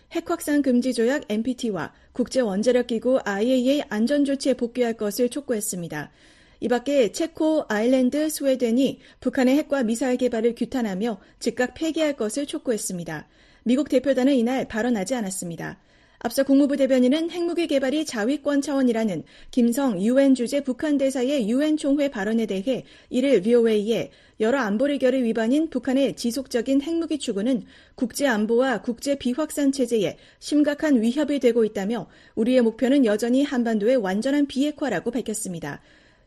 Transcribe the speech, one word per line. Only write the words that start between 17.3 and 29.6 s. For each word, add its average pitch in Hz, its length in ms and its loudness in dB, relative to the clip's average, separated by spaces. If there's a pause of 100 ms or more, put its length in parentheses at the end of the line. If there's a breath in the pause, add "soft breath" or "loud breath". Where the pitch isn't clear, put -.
핵무기 339 360 -2
개발이 285 400 0
자위권 277 560 -2
차원이라는 233 600 0 (260 soft breath)
김성 240 500 2
유엔 262 340 4
주재 254 300 -2
북한 285 320 -2
대사의 262 540 0
유엔 302 260 2
총회 285 320 0
발언에 226 380 -2
대해 196 380 -4 (260 soft breath)
이를 254 320 4
브이오에이에 220 680 2 (300 soft breath)
여러 233 200 2
안보리 247 380 0
결의 254 240 2
위반인 233 460 0
북한의 262 480 -2
지속적인 262 640 -2
핵무기 330 380 -4
추구는 208 460 -2 (300 loud breath)
국제 269 320 -2
안보와 233 540 2
국제 269 360 -4
비확산 277 540 -2